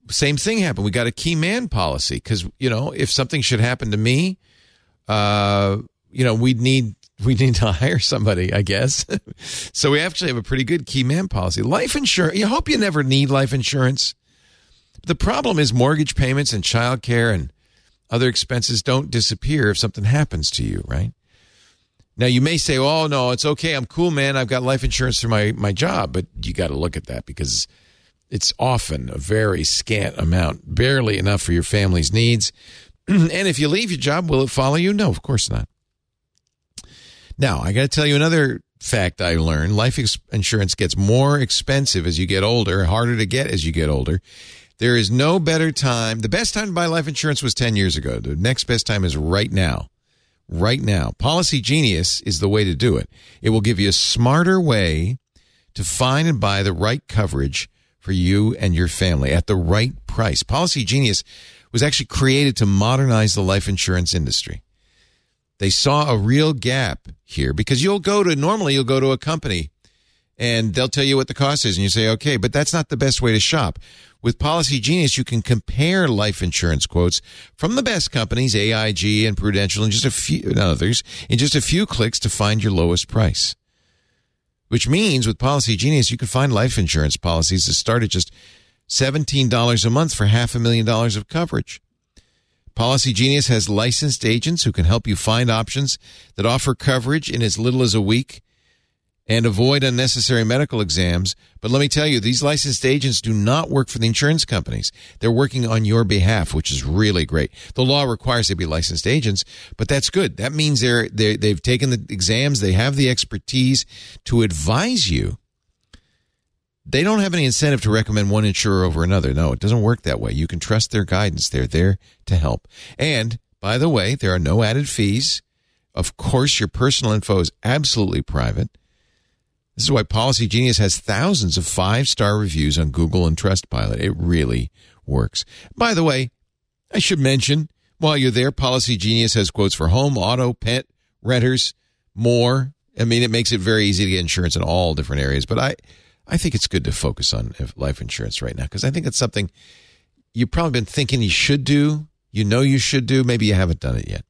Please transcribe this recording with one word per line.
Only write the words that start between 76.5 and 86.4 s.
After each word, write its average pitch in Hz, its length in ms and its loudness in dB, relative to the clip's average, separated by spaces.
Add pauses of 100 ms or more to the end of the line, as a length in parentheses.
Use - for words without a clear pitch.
quotes 87 360 0 (340)
from 214 200 -2
the 269 80 0
best 214 280 -2
companies, 120 440 -2
A 107 180 2
I 110 180 0
G 107 340 0
and 104 120 -2
Prudential 101 460 0
and 107 100 2
just 107 100 0
a - 80 0
few - 380 -2
and 110 100 2
others, 95 440 0 (260)
in 113 80 0
just 139 180 0
a 139 60 2
few 185 240 0
clicks - 340 -2
to 107 100 -2
find 104 320 0
your 104 120 0
lowest 85 340 2
price. - 480 0 (1120)
Which 113 220 0
means 156 360 2
with 110 120 0
Policy 127 400 0
Genius, 127 340 2
you 120 60 -6
can 117 100 -6
find 135 240 0